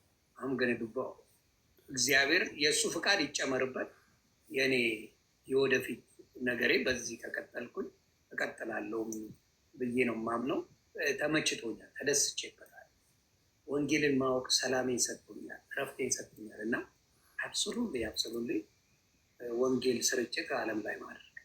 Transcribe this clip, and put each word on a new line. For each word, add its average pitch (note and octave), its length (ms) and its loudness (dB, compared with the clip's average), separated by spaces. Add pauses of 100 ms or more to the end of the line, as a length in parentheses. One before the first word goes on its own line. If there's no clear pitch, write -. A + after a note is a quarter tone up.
(380)
አሁን C3 180 -2
ግን A#2+ 200 4
ዱባው A2+ 420 -6 (720)
እግዚአብሔር C#3 680 4
የእሱ D3 360 2
ፍቃድ D#3+ 300 2
ይጨመርበት። C3 720 0 (580)
የእኔ C3+ 260 2 (720)
የወደፊት C3 580 2 (360)
ነገሬ B2 380 2
በዚህ A#2+ 400 -2
ከቀጠልኩኝ - 720 -8 (400)
እቀጥላለሁ A2 760 -4 (720)
ብዬ B2 300 2
ነው A2+ 100 0
የማምነው። A#2 500 0 (500)
ተመችቶኛል፣ C#3 760 -2
ተደስቼበታል። - 960 -2 (800)
ወንጌልን C#3+ 500 2
ማወቅ B2+ 340 2
ሰላሜን B2+ 480 2
ሰጥቶኛል፣ - 680 -6
እረፍቴን - 460 -4
ሰጥቶኛል። - 500 -10
እና A#2 260 -2 (500)
አብሶሉትሊ፣ F3+ 680 -2
አብሶሉትሊ A#2 580 -2 (920)
ወንጌል B2+ 460 4
ስርጭት - 500 0
ዓለም A2 300 0
ላይ G#2 160 -4
ማድረግ - 480 -16